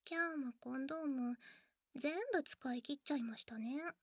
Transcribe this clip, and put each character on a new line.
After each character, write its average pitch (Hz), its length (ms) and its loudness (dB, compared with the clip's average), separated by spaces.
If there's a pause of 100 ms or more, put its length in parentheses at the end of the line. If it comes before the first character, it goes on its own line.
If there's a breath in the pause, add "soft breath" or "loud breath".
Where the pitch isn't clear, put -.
今 330 280 2
日 311 120 -2
も 240 140 -4
コ 247 160 -4
ン 269 120 0
ド 320 160 0
ー - 20 -2
ム 247 340 2 (560 loud breath)
全 302 240 2 (140)
部 330 100 6
使 - 320 -2
い 240 60 -2
切 - 140 -2
っ - 60 -20
ち - 100 0
ゃ 294 40 4
い 240 80 2
ま 226 140 -2
し - 80 2
た 226 120 -6
ね。 285 460 -2